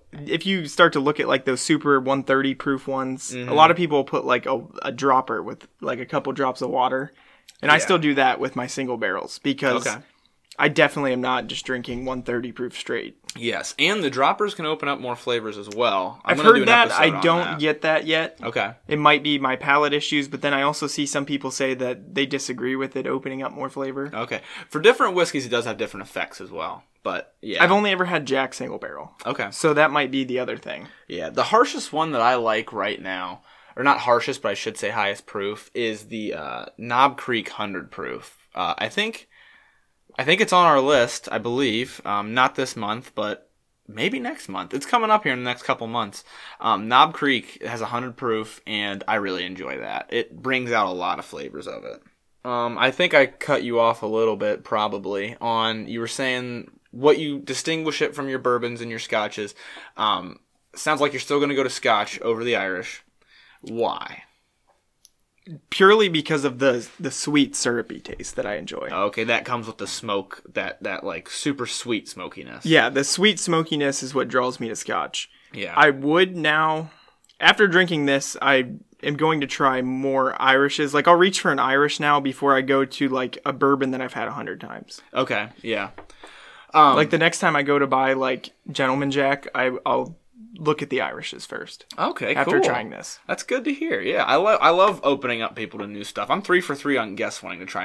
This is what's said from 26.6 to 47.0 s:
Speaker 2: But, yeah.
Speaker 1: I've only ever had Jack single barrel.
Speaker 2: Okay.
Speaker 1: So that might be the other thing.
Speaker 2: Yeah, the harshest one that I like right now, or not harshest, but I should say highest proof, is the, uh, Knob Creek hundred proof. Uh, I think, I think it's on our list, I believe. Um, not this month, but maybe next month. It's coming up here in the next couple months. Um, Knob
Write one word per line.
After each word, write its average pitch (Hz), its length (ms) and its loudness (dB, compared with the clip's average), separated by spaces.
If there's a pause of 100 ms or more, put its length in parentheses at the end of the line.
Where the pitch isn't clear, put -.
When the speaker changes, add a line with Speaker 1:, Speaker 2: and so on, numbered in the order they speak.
Speaker 2:
But, - 400 -6
yeah. 104 200 0
Speaker 1:
I've 170 100 6
only 202 180 4
ever 185 160 0
had 165 200 -2
Jack 131 280 0
single 123 240 -8
barrel. 73 340 -12 (140)
Speaker 2:
Okay. 123 240 -4
Speaker 1:
So 151 240 2
that 151 160 6
might 143 200 0
be 135 140 -2
the 127 140 -4
other 123 180 -4
thing. - 320 -12 (200)
Speaker 2:
Yeah, 82 220 -8
the 127 140 0
harshest 262 480 2
one 156 200 -2
that 120 100 0
I 123 140 4
like 113 360 0
right 104 300 -4
now, 92 400 -8 (340)
or 123 60 -4
not 139 160 4
harshest, 120 420 0
but 107 120 -2
I - 20 -6
should 107 240 -8
say 104 120 -4
highest 104 360 -4
proof, 104 480 -8
is 110 320 -4
the, 104 280 -8
uh, 67 300 -10 (140)
Knob 127 400 2
Creek 113 320 -4
hundred 101 400 -8
proof. - 640 -12
Uh, 92 240 -2
I 110 100 -2
think, 214 400 -6 (920)
I 127 60 -2
think 175 160 2
it's 220 140 0
on 180 100 6
our 151 160 6
list, 131 500 2
I - 60 -2
believe. 120 680 -2
Um, 101 260 -4
not 127 220 2
this 135 200 -4
month, 117 400 -6
but 104 360 -6 (360)
maybe 143 320 -4
next 247 300 -10
month. 92 240 -8
It's 139 140 -6
coming 226 240 2
up 214 140 4
here 139 100 0
in 123 60 -6
the 123 100 -4
next - 140 -6
couple 127 240 -2
months. 113 360 -6 (360)
Um, 107 280 0
Knob 143 240 6